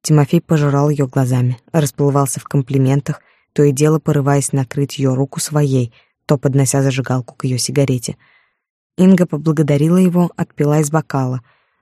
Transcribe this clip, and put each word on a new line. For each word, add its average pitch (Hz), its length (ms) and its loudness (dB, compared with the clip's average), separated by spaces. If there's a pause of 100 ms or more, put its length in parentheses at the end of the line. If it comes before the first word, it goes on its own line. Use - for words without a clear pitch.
Тимофей 151 400 2
пожирал 147 480 0
ее 143 180 -2
глазами, 123 500 0 (140)
расплывался 143 680 0
в - 20 -20
комплиментах, 135 800 -2 (320)
то 147 100 2
и 147 80 4
дело 151 280 2
порываясь 143 520 0
накрыть 139 480 -4
ее 131 160 0
руку 135 240 -4
своей, 135 540 -2 (320)
то 147 120 0
поднося 135 460 0
зажигалку 127 520 -4
к - 100 -10
ее 127 120 -4
сигарете. 131 600 -2 (840)
Инга 185 260 6
поблагодарила 151 680 0
его, 175 400 2
отпила 151 460 -2
из 147 100 -2
бокала. 131 500 -4 (400)